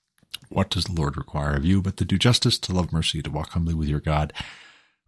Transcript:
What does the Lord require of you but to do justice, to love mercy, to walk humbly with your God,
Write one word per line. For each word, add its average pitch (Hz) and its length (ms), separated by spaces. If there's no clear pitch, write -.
What - 220
does 90 140
the 95 80
Lord 73 240
require 73 380
of 69 100
you 95 180
but 98 160
to 101 60
do 95 140
justice, 120 420
to - 120
love 90 200
mercy, 78 300
to - 80
walk 76 200
humbly 82 240
with 78 140
your 73 120
God, 76 320